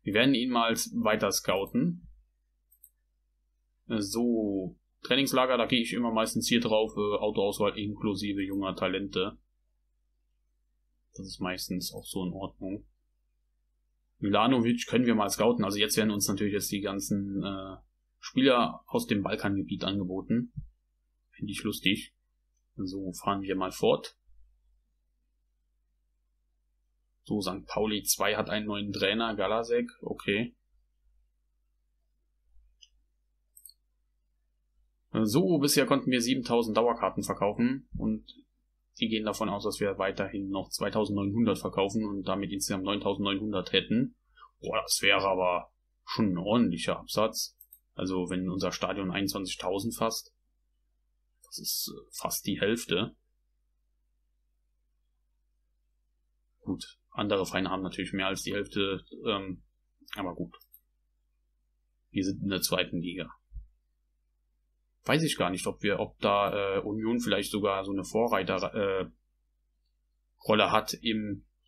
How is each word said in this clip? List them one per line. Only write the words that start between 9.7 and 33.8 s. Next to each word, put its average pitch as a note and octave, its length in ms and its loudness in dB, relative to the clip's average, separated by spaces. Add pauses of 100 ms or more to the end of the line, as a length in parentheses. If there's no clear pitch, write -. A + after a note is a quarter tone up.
Das F#2+ 140 -14
ist - 120 -14
meistens F2+ 540 -6
auch - 120 -14
so F#2 200 -6
in F2 60 -4
Ordnung. F#2+ 560 -10 (1300)
Milanovic A#2+ 680 2
können B2 180 4
wir A#2+ 80 4
mal G#2 160 2
scouten. A2+ 360 4
Also G2+ 120 -2
jetzt G#2 200 2
werden G#2+ 140 4
uns G2+ 160 0
natürlich G#2 260 0
jetzt G2 180 -2
die G2+ 100 -2
ganzen, G2 640 -2
äh, F#2+ 320 -6 (440)
Spieler B2+ 680 4
aus A#2+ 200 0
dem G2+ 160 0
Balkangebiet G2 600 -2
angeboten. G2+ 680 -2 (800)
Finde G#2 200 -8
ich - 120 -8
lustig. - 500 0 (640)
So, F#2+ 380 -6
fahren G2 280 -2
wir F#2+ 140 -2
mal F#2+ 160 -2
fort. - 440 2 (3000)
So, G#2+ 160 -2
Sankt F#2 280 -6
Pauli G#2+ 360 -2
zwei G2+ 320 2
hat G#2 140 -2
einen G#2+ 160 -2
neuen G#2 260 -4
Trainer, G#2+ 440 0
Galasek. A2+ 560 0 (100)
Okay. G#3 540 -2 (4000)